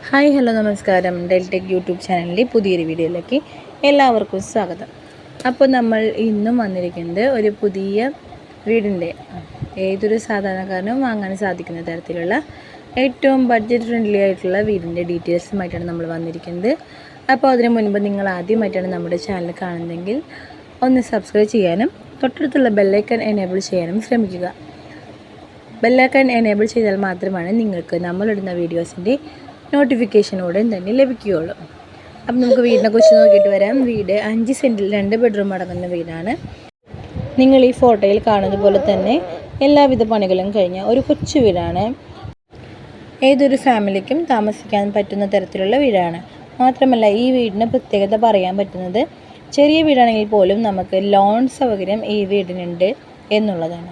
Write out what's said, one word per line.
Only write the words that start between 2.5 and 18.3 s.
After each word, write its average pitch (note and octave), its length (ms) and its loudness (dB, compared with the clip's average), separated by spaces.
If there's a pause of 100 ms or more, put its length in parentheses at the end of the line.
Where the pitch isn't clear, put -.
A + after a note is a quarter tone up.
വീഡിയോയിലേക്ക് E3+ 540 -4 (480)
എല്ലാവർക്കും B3+ 560 2
സ്വാഗതം. F#3 480 -6 (560)
അപ്പോൾ B3+ 220 2
നമ്മൾ A#3 320 2 (200)
ഇന്നും A3 380 0
വന്നിരിക്കുന്നത് F3+ 720 -4
ഒരു A3 240 0
പുതിയ G3 540 -2 (580)
വീടിൻ്റെ, G3+ 440 0 (680)
ഏതൊരു G3 420 -2
സാധാരണക്കാരനും G3 840 -4
വാങ്ങാൻ G#3+ 340 -4
സാധിക്കുന്ന F3 480 -6
തരത്തിലുള്ള E3+ 520 -6 (640)
ഏറ്റവും C4 500 0
ബഡ്ജറ്റ് A#3 420 0
ഫ്രണ്ട്ലി G#3+ 300 0
ആയിട്ടുള്ള F#3+ 420 0
വീടിൻ്റെ F3 440 -4
ഡീറ്റെയിൽസുമായിട്ടാണ് F3 800 -4
നമ്മൾ E3+ 220 -8
വന്നിരിക്കുന്നത്. E3+ 640 -6 (580)
അപ്പോൾ C4+ 200 2
അതിനു A#3+ 200 2
മുൻപ് G#3+ 360 0
നിങ്ങൾ G3 240 -2
ആദ്യമായിട്ടാണ് F#3 640 -2